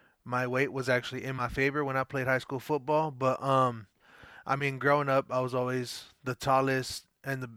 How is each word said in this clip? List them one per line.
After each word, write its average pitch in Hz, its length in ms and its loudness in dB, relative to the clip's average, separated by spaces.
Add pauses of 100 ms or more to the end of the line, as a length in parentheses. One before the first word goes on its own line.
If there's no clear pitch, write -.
(240)
my 123 220 -2
weight 127 260 0
was 127 160 -4
actually 127 360 0
in 131 120 -6
my 123 120 -4
favor 139 360 0
when 135 140 -2
I 135 60 0
played 131 240 -4
high 131 120 2
school 131 200 -6
football, 151 500 0
but, 131 320 0
um, 127 460 2 (560)
I 135 120 0
mean, 139 240 -2
growing 143 280 4
up, 135 220 2
I 127 100 0
was 127 140 -2
always 127 520 -2 (180)
the 123 100 -4
tallest 131 720 0 (180)
and 135 200 -6
the, 120 140 -10